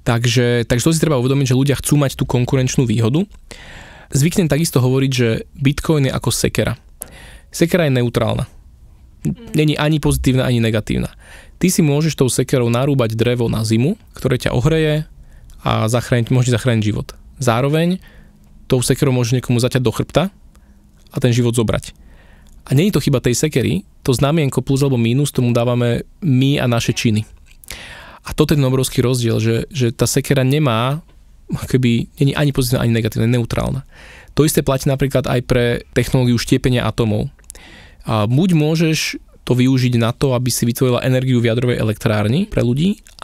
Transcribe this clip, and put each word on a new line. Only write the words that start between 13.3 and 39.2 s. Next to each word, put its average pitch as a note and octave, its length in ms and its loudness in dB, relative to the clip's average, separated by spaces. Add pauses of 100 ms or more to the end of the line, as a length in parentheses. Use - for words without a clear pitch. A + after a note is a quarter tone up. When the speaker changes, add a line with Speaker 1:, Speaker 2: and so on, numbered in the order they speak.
Speaker 1:
na A2 140 -2
zimu, A#2 380 0 (140)
ktoré C3 240 0
ťa - 160 -4
ohreje D#3 500 0 (560)
a A2+ 260 0
zachrániť, A#2 440 -2
môže B2+ 200 2
zachrániť A2+ 360 0
život. - 260 -4 (260)
Zároveň C#3+ 640 0 (680)
tou C3 140 0
sekerou C3 320 0
môžeš B2 240 0
niekomu A#2+ 240 0
zaťať B2+ 220 0
do A#2+ 100 2
chrbta - 400 -2 (760)
a - 80 -8
ten B2 180 2
život A#2+ 160 2
zobrať. A#2 400 -2 (720)
A - 80 -6
nie D#3+ 160 4
je G3+ 80 -2
to D3 60 2
chyba B2 180 0
tej B2 180 0
sekery, B2+ 360 0 (260)
to - 140 -2
znamienko C#3 480 0
plus C3+ 180 0
alebo C#3 160 2
mínus A#2+ 360 0
tomu B2 200 0
dávame A#2+ 520 0 (180)
my C3+ 340 2
a C3 100 -2
naše A#2+ 260 0
činy. A2 360 -2 (1000)
A - 80 -10
toto D#3 160 2
je D3+ 80 2
ten C3 80 2
obrovský C3 320 -2
rozdiel, A#2+ 400 0
že, A2+ 320 -2
že B2 240 -2
tá - 80 -2
sekera C3+ 400 0
nemá, C3+ 560 0 (480)
keby, - 720 -2
není C#3 160 2
ani D3 160 0
pozitívna, B2+ 320 -2
ani A#2+ 80 2
negatívna, A2+ 400 0
neutrálna. B2+ 560 -4 (480)
To C#3+ 80 4
isté D#3 180 2
platí C#3 300 0
napríklad C3 400 0
aj B2 160 0
pre A#2+ 480 0
technológiu B2 400 2
štiepenia B2 480 0
atómov. A2 480 -2 (720)
A G#2+ 240 -2
buď E3 260 2
môžeš D#3+ 720 0 (240)